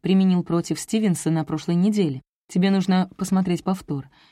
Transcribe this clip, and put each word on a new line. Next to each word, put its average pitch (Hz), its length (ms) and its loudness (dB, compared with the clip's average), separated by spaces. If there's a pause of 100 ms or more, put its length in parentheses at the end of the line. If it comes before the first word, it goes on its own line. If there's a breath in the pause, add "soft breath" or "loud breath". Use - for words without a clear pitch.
применил 185 420 2
против 165 340 -2
Стивенса 202 520 -2
на 160 140 0
прошлой 156 320 -4
неделе. 180 440 0 (280)
Тебе 190 220 2
нужно 185 460 2
посмотреть 185 480 -2
повтор. 156 460 -6 (220 soft breath)